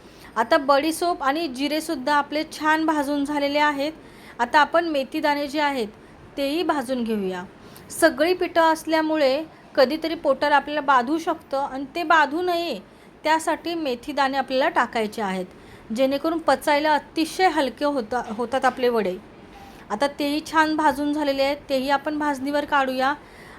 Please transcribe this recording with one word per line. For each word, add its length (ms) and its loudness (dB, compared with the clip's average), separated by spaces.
आता 220 2
बडीसोप 680 2
आणि 240 0
जिरेसुद्धा 680 -2
आपले 360 0
छान 340 0
भाजून 400 0
झालेले 340 0
आहेत. 320 0
आता 200 4
आपण 260 4
मेथीदाणे 600 -2
जे 140 -4
आहेत, 260 -2
तेही 260 0
भाजून 400 -2
घेऊया. 400 -4
सगळी 440 2
पिठं 280 0
असल्यामुळे 840 2
कधीतरी 400 2
पोटाला 400 2
आपल्याला 260 0
बाधू 360 2
शकतं 400 -4
आणि 280 -6
ते 80 -4
बाधू 380 2
नये, 380 -2
त्यासाठी 500 0
मेथीदाणे 640 -2
आपल्याला 320 0
टाकायचे 520 -2
आहेत, 240 -4
जेणेकरून 440 0
पचायला 540 2
अतिशय 540 0
हलके 380 0
होता, 380 -2
होतात 280 -2
आपले 240 2
वडे. 280 0
आता 180 0
तेही 340 -2
छान 240 2
भाजून 380 0
झालेले 300 0
आहेत, 140 0
तेही 200 -2
आपण 300 0
भाजणीवर 460 -2
काढूया. 480 0